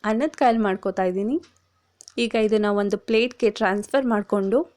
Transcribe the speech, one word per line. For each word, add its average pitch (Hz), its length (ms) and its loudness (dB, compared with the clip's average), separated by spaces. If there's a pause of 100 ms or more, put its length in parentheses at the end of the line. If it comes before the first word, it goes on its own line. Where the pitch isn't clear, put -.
ಅನ್ನದ 226 380 -2
ಕಾಯಲ್ಲಿ 226 260 4
ಮಾಡ್ಕೋತಾ 190 440 -2
ಇದ್ದೀನಿ. 208 260 -2 (880)
ಈಗ 226 120 -4 (120)
ಇದನ್ನ 214 240 2 (100)
ಒಂದು 202 260 -2
ಪ್ಲೇಟ್‌ಗೆ 226 520 0
ಟ್ರಾನ್ಸ್‌ಫರ್ 208 540 0
ಮಾಡ್ಕೊಂಡು 202 460 0 (180)